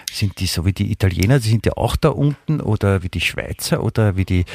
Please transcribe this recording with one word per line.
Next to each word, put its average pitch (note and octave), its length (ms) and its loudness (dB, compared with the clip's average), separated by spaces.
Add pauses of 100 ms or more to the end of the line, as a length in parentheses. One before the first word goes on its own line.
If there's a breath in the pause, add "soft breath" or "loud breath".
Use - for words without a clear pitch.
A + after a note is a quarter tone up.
(100)
sind - 280 -4
die F#2 80 -2
so E2+ 180 -2
wie F#2+ 80 4
die G2+ 200 -2
Italiener, G2 480 2
die A2 80 0
sind A2 180 2
ja - 100 2
auch - 200 0
da D#3 140 2
unten C#3+ 500 -2
oder G2 420 0
wie F2+ 60 -8
die F2 120 -4
Schweizer - 600 -4
oder G#2 340 0
wie F#2+ 80 2
die, F2+ 200 2 (100)